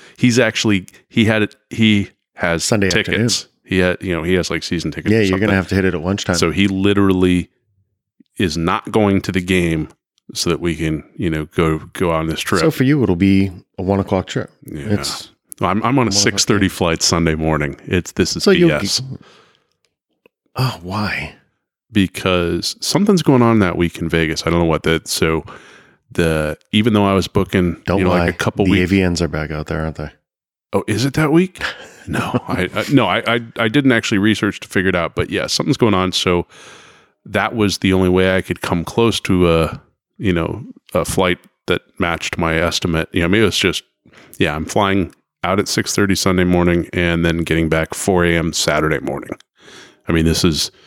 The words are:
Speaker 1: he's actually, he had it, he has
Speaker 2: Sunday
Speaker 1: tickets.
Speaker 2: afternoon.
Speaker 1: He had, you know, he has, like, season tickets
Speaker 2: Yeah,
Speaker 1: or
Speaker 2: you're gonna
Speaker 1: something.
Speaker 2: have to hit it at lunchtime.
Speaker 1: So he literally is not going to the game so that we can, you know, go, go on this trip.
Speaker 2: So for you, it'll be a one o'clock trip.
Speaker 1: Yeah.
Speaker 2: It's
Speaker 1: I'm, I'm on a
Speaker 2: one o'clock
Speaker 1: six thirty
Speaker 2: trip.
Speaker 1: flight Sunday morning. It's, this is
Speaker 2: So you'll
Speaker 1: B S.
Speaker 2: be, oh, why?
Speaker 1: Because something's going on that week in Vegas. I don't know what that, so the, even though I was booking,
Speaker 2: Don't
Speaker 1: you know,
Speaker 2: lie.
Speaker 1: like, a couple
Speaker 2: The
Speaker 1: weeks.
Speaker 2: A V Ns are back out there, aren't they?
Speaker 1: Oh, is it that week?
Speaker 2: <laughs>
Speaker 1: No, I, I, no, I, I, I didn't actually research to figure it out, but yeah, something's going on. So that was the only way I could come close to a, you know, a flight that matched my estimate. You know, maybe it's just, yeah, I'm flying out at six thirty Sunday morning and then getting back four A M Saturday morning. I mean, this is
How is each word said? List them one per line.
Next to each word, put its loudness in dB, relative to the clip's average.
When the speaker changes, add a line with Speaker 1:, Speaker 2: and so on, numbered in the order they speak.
Speaker 1:
he's 4
actually, 0
he 2
had 2
it, -4
he 2
has -2
Speaker 2:
Sunday 0
Speaker 1:
tickets. 0
Speaker 2:
afternoon. -20
Speaker 1:
He -2
had, 2
you -4
know, -2
he 0
has, 0
like, -4
season -4
tickets -2
Speaker 2:
Yeah, 4
Speaker 1:
or 2
Speaker 2:
you're 2
gonna 0
Speaker 1:
something. 4
Speaker 2:
have 0
to 0
hit 2
it 0
at -6
lunchtime. -2
Speaker 1:
So 2
he 2
literally 2
is -2
not -2
going 2
to -4
the -2
game 0
so -4
that 0
we -4
can, -4
you -4
know, -4
go, 0
go -2
on -2
this -4
trip. 0
Speaker 2:
So 2
for -2
you, 2
it'll 2
be 2
a -8
one 0
o'clock -2
trip. -8
Speaker 1:
Yeah. -8
Speaker 2:
It's -6
Speaker 1:
I'm, 0
I'm -
on 0
a 2
Speaker 2:
one 2
o'clock -2
Speaker 1:
six 0
thirty 2
Speaker 2:
trip. -8
Speaker 1:
flight 0
Sunday 2
morning. -2
It's, -2
this 0
is -6
Speaker 2:
So 4
you'll 4
Speaker 1:
B -4
S. -2
Speaker 2:
be, -12
oh, -4
why? -6
Speaker 1:
Because 0
something's 2
going 4
on 4
that 0
week -2
in -4
Vegas. 0
I 0
don't 2
know 2
what 0
that, 0
so -2
the, 0
even 2
though 4
I 4
was 2
booking, 0
Speaker 2:
Don't 0
Speaker 1:
you 0
know, 2
Speaker 2:
lie. 2
Speaker 1:
like, -2
a -20
couple -2
Speaker 2:
The 2
Speaker 1:
weeks. 4
Speaker 2:
A 4
V 4
Ns -2
are 0
back -6
out -8
there, -4
aren't -6
they? -10
Speaker 1:
Oh, -2
is -2
it -4
that 0
week? 2
Speaker 2:
<laughs> -8
Speaker 1:
No, -4
I, -4
I, -4
no, 4
I, 0
I, 0
I 2
didn't 2
actually 0
research 0
to -16
figure 0
it 2
out, -2
but -4
yeah, -2
something's -2
going 2
on. 0
So 0
that -2
was 0
the 2
only 4
way 2
I -2
could -8
come -4
close 0
to 2
a, 0
you 0
know, -4
a 0
flight 0
that -2
matched -4
my 0
estimate. -2
You -2
know, 2
maybe 2
it's 0
just, 0
yeah, 0
I'm -6
flying -2
out 0
at -2
six -4
thirty 2
Sunday 0
morning 2
and 0
then 0
getting 0
back -2
four 2
A 2
M -2
Saturday 0
morning. -8
I -2
mean, 2
this 0
is 0